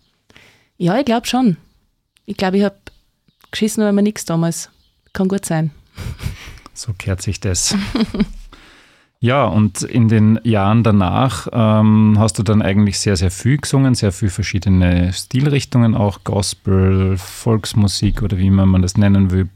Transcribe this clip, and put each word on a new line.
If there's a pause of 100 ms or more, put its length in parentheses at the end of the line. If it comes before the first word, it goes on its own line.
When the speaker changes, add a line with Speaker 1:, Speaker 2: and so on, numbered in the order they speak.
(800)
Speaker 1:
Ja,
ich
glaub
schon. (680)
Ich
glaub,
ich
hab (600)
geschissen,
aber
mir
nix
damals. (420)
Kann
gut
sein. (1040)
Speaker 2:
So
kehrt
sich
das.
<laughs> (1300)
Ja,
und
in
den
Jahren
danach,
ähm,
hast
du
dann
eigentlich
sehr,
sehr
viel
gesungen,
sehr
viel
verschiedene
Stilrichtungen,
auch
Gospel,
Volksmusik
oder
wie
immer
man
das
nennen
will,